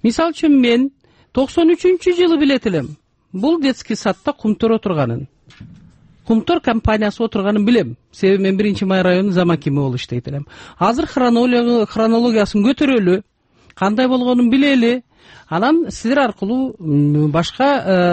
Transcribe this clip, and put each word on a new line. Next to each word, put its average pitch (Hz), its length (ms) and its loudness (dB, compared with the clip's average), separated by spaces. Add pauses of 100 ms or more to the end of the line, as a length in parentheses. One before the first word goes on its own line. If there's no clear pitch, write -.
Мисалы 320 260 0
үчүн 294 300 2
мен 247 300 2 (420)
токсон 320 420 0
үчүнчү 359 400 0
жылы 339 240 2
билет 277 280 0
элем. 151 300 -4 (360)
Бул 294 280 -2
детский 247 360 -4
садта 226 360 -4
Кумтур 220 420 -2
отурганын. 135 520 -2 (960)
Кумтур 233 360 0
компаниясы 220 600 -2
отурганын 214 460 -2
билем. 185 300 0 (160)
Себеби 190 320 0
мен 190 120 0
биринчи 208 280 -2
май 190 180 0
районунун 180 300 0
зам 175 180 2
акими 147 240 -2
болуп 135 220 -2
иштейт 123 320 -8
элем. 143 180 -10 (320)
Азыр 233 280 0
хронология-, 240 800 2
хронологиясын 226 760 0
көтөрөлү, 226 580 2 (520)
кандай 214 320 0
болгонун 247 440 2
билели. 254 520 2 (460)
Анан 240 420 0
силер 269 300 -2
аркылуу, 247 580 -4
м, 147 540 0
башка, 170 320 -2 (480)